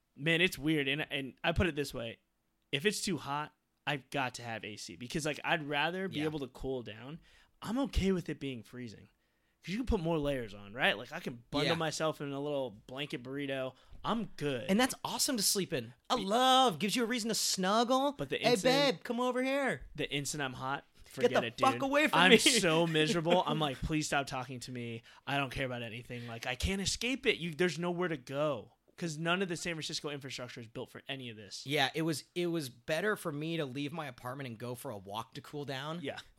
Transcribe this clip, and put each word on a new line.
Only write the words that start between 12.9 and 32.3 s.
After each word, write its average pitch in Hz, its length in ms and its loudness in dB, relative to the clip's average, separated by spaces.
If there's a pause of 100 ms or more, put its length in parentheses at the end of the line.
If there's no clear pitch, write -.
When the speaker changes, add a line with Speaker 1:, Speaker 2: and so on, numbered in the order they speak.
Speaker 1:
burrito. 135 500 -4 (320)
I'm 208 200 0 (120)
good. 135 320 -2
Speaker 2:
And 196 100 6
that's 254 140 4 (100)
awesome 226 340 0
to 196 60 0
sleep 175 300 2
in. 120 200 -4 (160)
I - 80 4
Speaker 1:
Be- - 80 -2
Speaker 2:
love, 254 540 6
gives 190 160 0
you 247 80 2
a 226 40 0
reason 233 220 -2
to 208 60 0
snuggle. 233 800 2
Speaker 1:
But 139 160 -6
the - 80 0
Speaker 2:
"Hey, - 160 4
Speaker 1:
instant 254 440 4
Speaker 2:
babe, - 60 -20
come 240 160 -2
over 247 240 0
here." 262 380 0 (140)
Speaker 1:
The 139 180 -4
instant 143 300 -2
I'm 131 100 -4
hot, 131 320 -6 (200)
Speaker 2:
Get - 40 -20
Speaker 1:
forget 240 320 4
Speaker 2:
the 233 60 -2
Speaker 1:
it, 233 120 -8
Speaker 2:
fuck 262 140 6
Speaker 1:
dude. 247 100 -2
Speaker 2:
away 277 240 4
from 160 120 4
Speaker 1:
I'm 180 120 10
Speaker 2:
me. 233 60 12
Speaker 1:
so 180 500 6
Speaker 2:
<laughs> - 0 -
Speaker 1:
miserable. 165 600 4
I'm 151 120 0
like, 143 220 0
"Please 151 240 0
stop 139 220 0
talking 127 340 -6
to - 100 -12
me. 117 300 -8 (240)
I 139 120 0
don't 139 140 0
care 135 140 -2
about 123 160 -6
anything. 120 460 -10
Like, 117 180 -8
I 127 100 -2
can't 190 260 0
escape 247 440 -2
it." 202 120 4
You, 165 180 -4
there's 160 240 2
nowhere 175 280 -2
to 160 100 -2
go 135 540 -2 (260)
'cause 165 200 -6
none 170 260 0
of 185 60 -2
the 170 80 -2
San 170 180 -4
Francisco 156 340 -6
infrastructure 131 520 -10
is 113 60 -12
built 113 240 -10
for 104 180 -14
any 135 200 -8
of 110 80 -12
this. 101 300 -14
Speaker 2:
Yeah, 139 260 2
it 156 100 -2
was, 160 200 -2 (100)